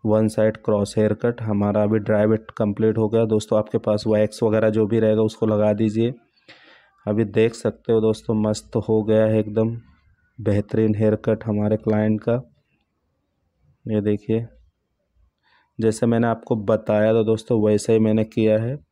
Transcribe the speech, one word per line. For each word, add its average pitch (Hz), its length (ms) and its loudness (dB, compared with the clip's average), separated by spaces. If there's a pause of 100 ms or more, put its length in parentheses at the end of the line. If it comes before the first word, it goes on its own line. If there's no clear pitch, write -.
वन 110 260 2
साइड 110 280 0
क्रॉस 101 400 -2
हेयर 107 180 2
कट। 120 280 -4
हमारा 104 400 0
अभी 107 160 0
ड्राई 104 260 0
वेट 110 320 -2
कंप्लीट 110 400 0
हो 110 120 0
गया 113 160 0
दोस्तों, 107 340 0
आपके 107 200 -4
पास 104 280 -2
वैक्स 107 360 0
वगैरह 110 260 2
जो 107 180 2
भी 113 120 0
रहेगा 110 240 2
उसको 110 220 -2
लगा 107 280 2
दीजिए। 113 400 0 (920)
अभी 107 200 0
देख 110 300 0
सकते - 380 -4
हो 110 80 4
दोस्तों 110 380 -2
मस्त 107 360 -4 (120)
हो 110 160 2
गया 110 220 2
है 110 140 2
एकदम 110 360 -2 (640)
बेहतरीन 107 560 0
हेयर 107 200 2 (100)
कट 113 200 0
हमारे 104 320 0
क्लाइंट 107 440 0
का। 117 140 -2 (1500)
ये 107 160 -2
देखिए 107 440 -2 (1300)
जैसे 110 260 0
मैंने 117 220 2
आपको 117 280 -2 (100)
बताया 107 480 2
था 113 120 2
दोस्तों 110 360 0
वैसे 107 320 2
ही 110 60 4
मैंने 110 260 2
किया 110 340 0
है 120 180 -6 (140)